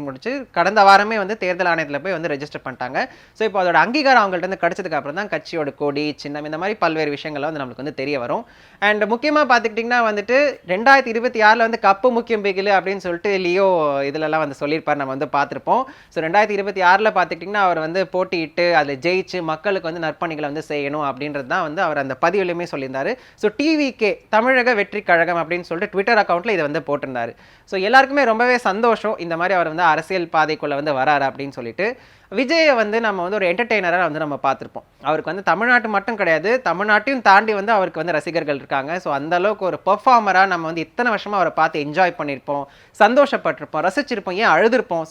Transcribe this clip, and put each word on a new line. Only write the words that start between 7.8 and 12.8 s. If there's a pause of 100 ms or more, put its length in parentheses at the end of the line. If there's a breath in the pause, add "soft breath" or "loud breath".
வந்து
தெரிய
வரும். (440 soft breath)
And (100)
முக்கியமா
பார்த்துக்கிட்டிங்கன்னா
வந்துட்டு, (360)
ரெண்டாயிரத்தி
இருபத்தி
ஆறுல
வந்து
கப்பு
முக்கியம்
பிகிலு
அப்படின்னு